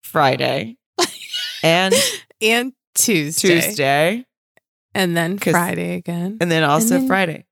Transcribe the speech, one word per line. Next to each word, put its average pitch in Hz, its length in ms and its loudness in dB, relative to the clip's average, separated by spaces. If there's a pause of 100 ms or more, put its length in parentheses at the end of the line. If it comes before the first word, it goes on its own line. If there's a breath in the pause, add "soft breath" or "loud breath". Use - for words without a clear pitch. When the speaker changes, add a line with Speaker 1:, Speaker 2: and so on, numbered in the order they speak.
Speaker 1:
Friday 139 720 0 (220)
Speaker 2:
<laughs> - 640 -6
Speaker 1:
and 180 320 4 (460 loud breath)
Speaker 2:
And 233 320 0 (220)
Tuesday. 170 680 2
Speaker 1:
Tuesday. 170 640 0 (720)
Speaker 2:
And 175 220 0
then 170 220 -2
Speaker 1:
'Cause 170 140 -2
Speaker 2:
Friday 175 420 -2
again. 175 460 -6
Speaker 1:
And 175 100 0
then 160 140 2
also 220 300 2
Speaker 2:
And 269 80 2
then 262 60 -2
Speaker 1:
Friday. 185 440 -2